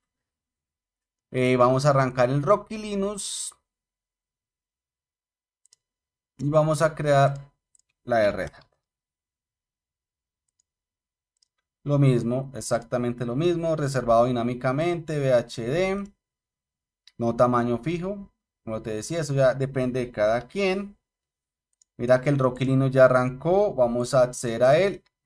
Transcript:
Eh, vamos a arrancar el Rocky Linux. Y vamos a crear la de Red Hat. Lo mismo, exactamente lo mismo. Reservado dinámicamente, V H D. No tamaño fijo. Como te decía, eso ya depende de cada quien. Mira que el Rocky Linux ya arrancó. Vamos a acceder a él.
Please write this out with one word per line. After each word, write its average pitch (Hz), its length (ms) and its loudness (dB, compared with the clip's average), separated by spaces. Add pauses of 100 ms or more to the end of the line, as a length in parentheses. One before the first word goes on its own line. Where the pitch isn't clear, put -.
(1300)
Eh, 127 260 0
vamos 127 300 2
a 151 40 6
arrancar 127 380 2
el 143 140 0
Rocky 202 340 0
Linux. 208 800 -8 (2750)
Y 139 120 -6
vamos 156 340 2
a 156 120 0
crear 139 560 2 (520)
la 117 160 0
de 104 140 4
Red 92 200 -6
Hat. - 140 -20 (3250)
Lo 143 140 0
mismo, 127 560 2
exactamente 120 720 -4
lo 120 100 -6
mismo. 165 400 0
Reservado 120 480 2
dinámicamente, 131 920 -2
V 135 160 2
H 117 280 -2
D. 190 500 -4 (1080)
No 117 180 -2
tamaño 120 420 2
fijo. 180 520 -8 (340)
Como 110 160 -8
te 110 140 -8
decía, 156 260 -6
eso 143 140 -6
ya 131 200 4
depende 131 460 -4
de 123 100 -6
cada 110 380 0
quien. 202 480 -4 (1000)
Mira 127 240 2
que 143 80 0
el 143 80 2
Rocky 127 260 0
Linux 131 280 2
ya 131 120 6
arrancó. 131 720 2
Vamos 123 400 0
a 131 80 4
acceder 123 420 -2
a 143 140 6
él. 190 260 -2 (220)